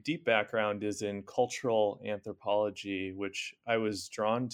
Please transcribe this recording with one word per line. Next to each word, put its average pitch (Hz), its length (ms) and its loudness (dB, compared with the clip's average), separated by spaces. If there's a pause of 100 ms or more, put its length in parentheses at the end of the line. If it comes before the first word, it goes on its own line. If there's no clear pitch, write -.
deep 160 200 -4
background 104 600 2
is 104 180 -2
in 101 220 -2
cultural 113 800 2
anthropology, 101 1080 -2
which 98 440 -6 (100)
I 117 120 2
was 107 300 -2
drawn 113 460 0